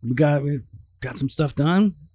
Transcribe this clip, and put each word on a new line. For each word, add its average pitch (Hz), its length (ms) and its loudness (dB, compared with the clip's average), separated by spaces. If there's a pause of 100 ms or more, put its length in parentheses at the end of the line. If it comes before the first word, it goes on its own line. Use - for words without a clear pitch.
we 120 140 -4
got, 147 280 4
we 143 180 -4 (400)
got - 160 -8
some 139 100 -4
stuff 147 260 -2
done. 180 420 2 (200)